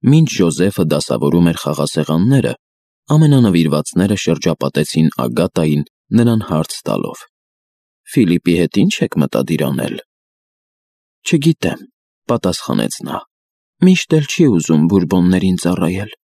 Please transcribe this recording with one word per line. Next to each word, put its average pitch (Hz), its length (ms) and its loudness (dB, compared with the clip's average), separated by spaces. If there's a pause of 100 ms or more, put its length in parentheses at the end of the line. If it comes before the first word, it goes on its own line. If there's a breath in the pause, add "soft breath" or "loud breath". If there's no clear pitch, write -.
Մինչ 151 260 4
Ժոզեֆը 87 560 0
դասավորում 76 640 0
էր 82 120 -4
խաղասեղանները, 78 920 -2 (560)
ամենանվիրվածները 98 1080 2
շրջապատեցին 78 960 -2
Ագատային, 73 720 -2 (200)
նրան 117 360 2
հարց 80 380 -4
տալով. - 420 -6 (840)
"Ֆիլիպի 87 500 2
հետ 87 260 0
ի՞նչ 196 160 0
եք - 200 -2
մտադիր 71 440 -2
անել"։ 67 320 -4 (1300)
"Չգիտեմ", - 640 -2 (420)
պատասխանեց 82 680 -2
նա, - 180 -10 (640)
"միշտ 180 320 4
էլ 151 140 2
չի - 180 0
ուզում 82 400 2
բուրբոններին 92 720 2
ծառայել"։ 90 520 -4 (160)